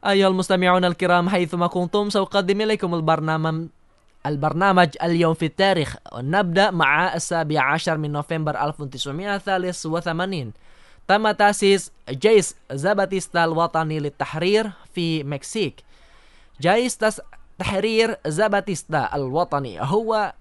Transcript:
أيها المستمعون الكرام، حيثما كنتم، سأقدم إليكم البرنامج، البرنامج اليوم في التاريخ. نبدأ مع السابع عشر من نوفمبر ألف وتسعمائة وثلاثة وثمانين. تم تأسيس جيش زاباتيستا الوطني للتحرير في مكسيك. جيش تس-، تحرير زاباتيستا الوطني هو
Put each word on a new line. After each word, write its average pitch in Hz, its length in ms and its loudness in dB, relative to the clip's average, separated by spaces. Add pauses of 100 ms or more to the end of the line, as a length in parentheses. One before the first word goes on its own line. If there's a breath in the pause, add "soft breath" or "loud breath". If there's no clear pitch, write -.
أيها 196 220 4
المستمعون 185 560 2
الكرام، 175 440 2
حيثما 175 380 0
كنتم، 180 440 -2
سأقدم 196 500 0
إليكم 214 340 -2
البرنامج، 160 720 0 (600)
البرنامج 160 640 2 (140)
اليوم 165 320 2
في 165 120 -4
التاريخ. 180 500 0 (180)
نبدأ 180 560 0
مع 165 440 2
السابع 160 480 -2
عشر 156 340 0
من 151 160 -4
نوفمبر 151 520 -4
ألف 151 160 -6
وتسعمائة 143 540 -8
وثلاثة 180 560 -4
وثمانين. 165 600 -4 (560 soft breath)
تم 214 220 4
تأسيس 208 600 4 (180)
جيش 190 440 4 (180)
زاباتيستا 185 720 0
الوطني 160 560 0
للتحرير 175 720 -2 (240)
في 165 300 -2
مكسيك. 143 580 -6 (760 soft breath)
جيش 220 360 2
تس-، 214 240 -2 (380)
تحرير 220 580 0 (100)
زاباتيستا 175 880 -2
الوطني 139 680 -4
هو 208 600 -2